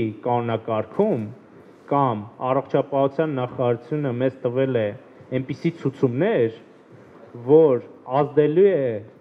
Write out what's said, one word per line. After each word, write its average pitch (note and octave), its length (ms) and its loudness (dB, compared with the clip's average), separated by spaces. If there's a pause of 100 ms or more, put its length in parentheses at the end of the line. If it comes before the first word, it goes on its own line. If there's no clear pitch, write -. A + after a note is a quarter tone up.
(180)
կանոնակարգում A#2 1040 -2 (580)
կամ C3 400 0 (200)
առողջապահության C3+ 920 0
նախարարությունը B2+ 800 -2
մեզ C3 240 -2
տվել B2+ 400 0
է G#2+ 80 0 (420)
այնպիսի C3 460 -4
ցուցումներ, C3+ 840 0 (840)
որ C3 440 6 (280)
ազդելու D3+ 560 4
է D3+ 180 2 (360)